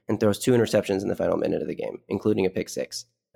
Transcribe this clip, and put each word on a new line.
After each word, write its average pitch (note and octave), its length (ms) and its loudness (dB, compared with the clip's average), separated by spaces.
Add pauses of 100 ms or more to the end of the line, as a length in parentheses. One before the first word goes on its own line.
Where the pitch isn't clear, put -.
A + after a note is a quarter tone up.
and G#2+ 100 -2
throws G#2 180 4
two - 140 2
interceptions G#2 500 2
in G2 60 -4
the F#2+ 80 0
final F2 220 0
minute E2 240 -2
of - 60 -6
the - 80 -6
game, - 240 -8 (100)
including G2+ 360 0
a F#2 40 2
pick - 180 -4
six. - 380 -8 (300)